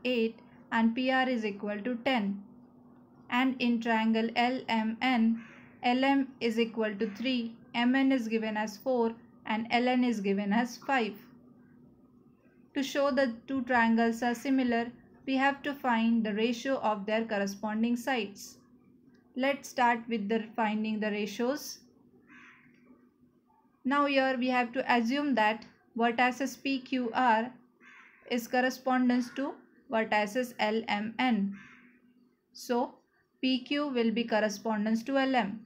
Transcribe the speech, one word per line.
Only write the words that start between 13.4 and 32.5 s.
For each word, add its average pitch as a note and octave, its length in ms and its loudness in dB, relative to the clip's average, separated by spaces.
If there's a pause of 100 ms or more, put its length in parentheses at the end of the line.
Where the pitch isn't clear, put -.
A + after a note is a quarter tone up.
two C4+ 140 -2
triangles A3+ 600 2
are A#3+ 120 0
similar, A#3+ 580 0 (340)
we C4+ 100 -2
have C#4 260 2
to D4 120 -4
find A3+ 500 2
the G#3 100 -2
ratio A#3+ 420 0
of G#3 300 -2
their A3 180 0
corresponding A3 720 -2
sides. A#3+ 640 -6 (760)
Let's C#4 340 -2
start A#3+ 400 2
with G#3 200 -2
the A3+ 160 0 (100)
finding G#3+ 460 -2
the G#3+ 100 -2
ratios. A3+ 680 -4 (2000)
Now C#4+ 220 2
here C4 320 2
we B3+ 100 0
have B3 240 0
to C4 200 -2
assume B3+ 420 2
that A3 300 2 (320)
vertices B3 680 0
P C4+ 180 -2
Q B3 340 -4
R A#3+ 360 2 (800)
is A#3+ 160 -2
correspondence B3+ 880 0
to C#4 180 -4 (360)
vertices A3 680 0
L G#3+ 280 0
M G#3+ 320 -2
N. G#3 380 2 (960)